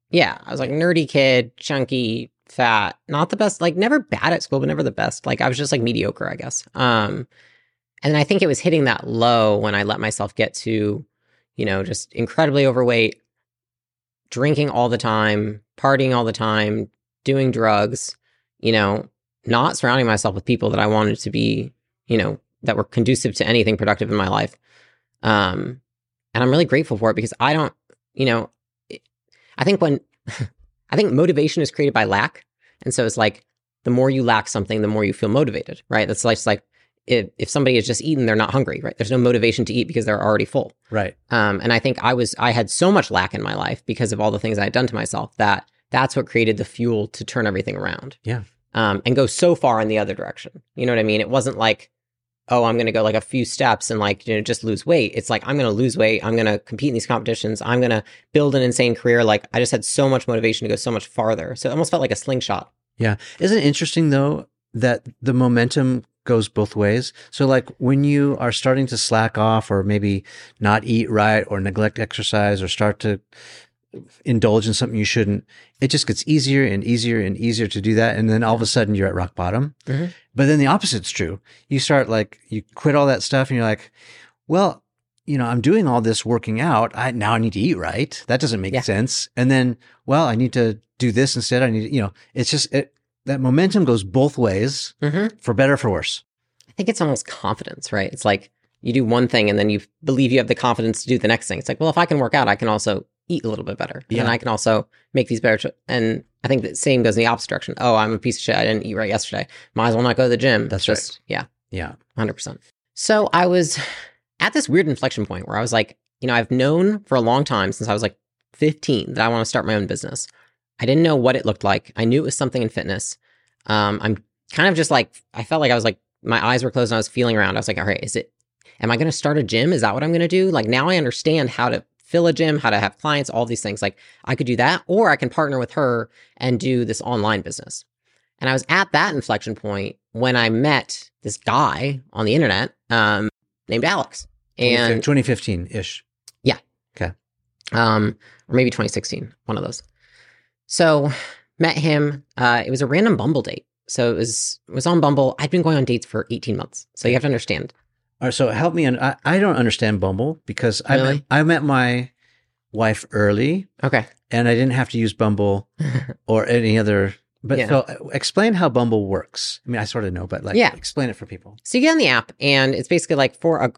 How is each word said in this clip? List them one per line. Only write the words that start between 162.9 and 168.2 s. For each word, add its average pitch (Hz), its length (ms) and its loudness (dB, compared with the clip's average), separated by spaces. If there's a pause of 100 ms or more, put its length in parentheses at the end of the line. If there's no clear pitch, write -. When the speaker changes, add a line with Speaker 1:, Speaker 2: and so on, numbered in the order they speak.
Speaker 2:
early. 110 560 0 (160)
Speaker 1:
Okay. 127 220 0 (240)
Speaker 2:
And 120 180 0
I 120 60 4
didn't 127 200 2
have 127 160 -2
to - 100 -6
use 110 140 0
Bumble 101 540 0 (300)
Speaker 1:
<laughs> 127 300 -8
Speaker 2:
or 110 200 2
any 113 300 2
other. 101 380 2 (260)
But 135 160 -2
Speaker 1:
Yeah. 113 120 -2
Speaker 2:
so, 139 180 4
uh, - 80 -12 (160)
explain 208 420 0